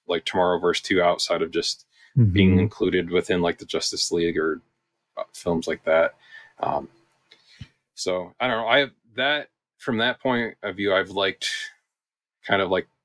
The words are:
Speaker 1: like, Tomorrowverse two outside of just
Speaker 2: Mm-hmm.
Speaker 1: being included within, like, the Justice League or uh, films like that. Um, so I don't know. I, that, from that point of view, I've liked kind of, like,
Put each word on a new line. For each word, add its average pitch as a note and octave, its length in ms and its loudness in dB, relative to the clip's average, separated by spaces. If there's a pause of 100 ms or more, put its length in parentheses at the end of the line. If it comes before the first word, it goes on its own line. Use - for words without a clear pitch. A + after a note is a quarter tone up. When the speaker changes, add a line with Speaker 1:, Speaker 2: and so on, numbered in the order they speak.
Speaker 1:
like, E2+ 180 -4
Tomorrowverse F2 580 0
two F#2 200 0
outside F2 400 0
of E2 80 -2
just - 340 -4 (320)
Speaker 2:
Mm-hmm. A2+ 160 6
Speaker 1:
being F#2+ 280 6
included F#2 500 0
within, F2 320 0
like, E2 160 0
the - 60 -18
Justice - 480 -4
League E2+ 260 0
or D#2+ 240 -2 (540)
uh, - 60 -10 (100)
films E2+ 340 -4
like D#2+ 180 -6
that. D#2+ 300 2 (460)
Um, C#2+ 280 -4 (1080)
so F#2 460 -4
I B2 80 0
don't A#2 140 -2
know. A2+ 60 -4
I, C3 220 4 (260)
that, C#3+ 340 -2 (280)
from A#2 200 -2
that A#2+ 220 0
point A#2+ 420 -2
of G2 140 -8
view, G2 180 0
I've F#2 160 0
liked G2 400 -4 (960)
kind G2 160 0
of, F#2 80 -2
like, F#2 180 -2 (160)